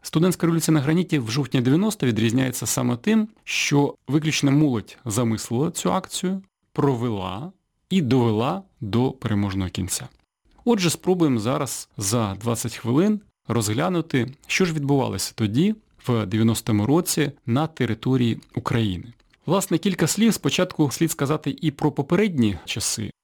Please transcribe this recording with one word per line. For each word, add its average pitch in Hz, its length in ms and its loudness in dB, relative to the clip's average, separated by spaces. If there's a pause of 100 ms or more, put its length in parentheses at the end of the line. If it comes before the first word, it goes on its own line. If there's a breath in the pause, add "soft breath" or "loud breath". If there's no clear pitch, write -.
Студентська 170 460 0
революція 165 260 2
на 151 80 4
граніті 160 380 0
в 110 120 -6
жовтні 131 300 0
дев'яносто 151 460 2
відрізняється 117 580 0
саме 123 320 0
тим, 214 300 2 (160)
що - 520 0 (120)
виключно 147 440 2
молодь 139 540 2
замислила 117 680 -2
цю - 220 -2
акцію, 190 480 -4 (320)
провела 120 760 -2 (380)
і 190 120 2
довела 123 600 2 (200)
до 117 300 0
переможного 98 580 -2
кінця. - 380 -6 (580)
Отже, 202 240 2
спробуємо 160 500 0
зараз 131 580 -4
за 104 440 0
двадцять 117 340 -4
хвилин 180 460 0 (260)
розглянути, 131 800 0 (200)
що - 180 0
ж 165 80 -2
відбувалося 135 640 0
тоді, 135 400 2 (320)
в 113 180 2
дев'яностому 110 600 2
році, 147 460 0 (140)
на 135 220 0
території 120 720 0 (160)
України. 113 580 -2 (320)
Власне, 180 320 0
кілька 190 300 0
слів. 214 260 2
Спочатку 151 580 0
слід 165 200 0
сказати 143 500 -2
і 156 100 0
про 151 200 0
попередні 147 760 0
часи. - 460 -6 (120)